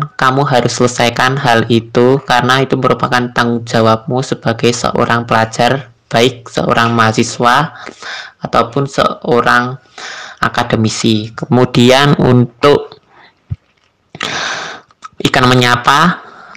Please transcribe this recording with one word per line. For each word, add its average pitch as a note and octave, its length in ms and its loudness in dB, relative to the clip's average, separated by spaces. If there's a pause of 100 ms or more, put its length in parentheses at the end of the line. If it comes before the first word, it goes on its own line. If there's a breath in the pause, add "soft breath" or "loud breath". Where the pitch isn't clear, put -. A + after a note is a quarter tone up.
(180)
kamu C3+ 240 0
harus B2+ 320 0
selesaikan B2 640 0
hal A#2 320 0
itu, A#2+ 560 2
karena B2+ 400 0
itu - 160 -4
merupakan B2+ 480 0
tanggung A#2+ 320 -2
jawabmu A2+ 640 0
sebagai A#2+ 480 -2
seorang A#2 560 -2
pelajar, A#2+ 640 0 (160)
baik B2 400 0
seorang A#2 480 0
mahasiswa A#2+ 800 0 (640 loud breath)
ataupun A#2+ 460 -2
seorang B2 880 0 (640 loud breath)
akademisi. A2+ 960 -2
Kemudian B2 880 2
untuk B2 800 2 (2250 loud breath)
Ikan B2+ 300 2
Menyapa, B2+ 720 2 (360 loud breath)